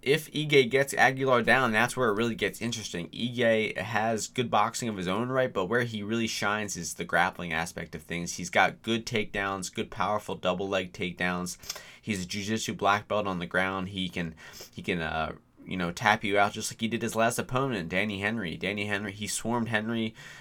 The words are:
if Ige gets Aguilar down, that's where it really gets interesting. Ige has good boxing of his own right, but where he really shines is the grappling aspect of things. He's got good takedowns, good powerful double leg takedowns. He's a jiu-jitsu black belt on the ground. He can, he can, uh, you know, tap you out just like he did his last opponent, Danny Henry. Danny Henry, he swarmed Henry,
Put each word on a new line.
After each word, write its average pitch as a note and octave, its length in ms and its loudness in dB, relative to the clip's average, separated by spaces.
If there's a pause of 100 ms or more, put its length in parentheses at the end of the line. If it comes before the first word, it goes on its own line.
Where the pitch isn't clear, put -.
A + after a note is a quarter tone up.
if D3+ 280 2
Ige C#3+ 380 6
gets C3+ 240 2
Aguilar C3 480 4
down, A#2 300 4
that's A2+ 260 2
where B2+ 120 4
it G2+ 40 4
really A2+ 220 0
gets F#2+ 260 -2
interesting. G#2 460 -4
Ige A#2 680 2
has A2 520 0
good A#2+ 240 -2
boxing A#2 360 2
of G#2+ 100 -2
his F2+ 100 -2
own A2 220 0
right, C3 220 2
but F#2+ 140 0
where A#2+ 160 2
he A2 220 -4
really A2+ 240 0
shines G#2 500 -2
is E2+ 160 -6
the F2+ 100 -6
grappling F2 500 0
aspect E2 420 -4
of D#2 80 -12
things. E2+ 300 -4
He's F2 180 -8
got F#2+ 320 4
good A2+ 240 -2
takedowns, G2 680 -4
good G#2+ 160 -6
powerful G2+ 460 -2
double F#2 340 0
leg F#2 240 -2
takedowns. F2+ 640 -2 (420)
He's G2+ 240 -4
a F2 40 -8
jiu-jitsu G#2 480 -4
black G2+ 320 2
belt G#2 180 0
on F#2 140 -4
the F2 80 -6
ground. F#2 420 0
He F#2 200 -4
can, E2 260 -6 (360)
he F2+ 120 -12
can, F2 180 -2
uh, D#2 300 -2 (340)
you F#2 100 -8
know, F2 160 -2
tap G#2+ 320 2
you G2+ 140 2
out G2+ 160 4
just G#2+ 180 -8
like - 80 -14
he A2+ 80 -2
did A2+ 140 -2
his A2+ 140 -4
last A2+ 240 2
opponent, B2 500 -2
Danny G2 300 -2
Henry. G2+ 380 -2
Danny G2+ 280 -2
Henry, G#2 260 -2
he G#2+ 140 -8
swarmed A2+ 440 -2
Henry, A2+ 440 0 (280)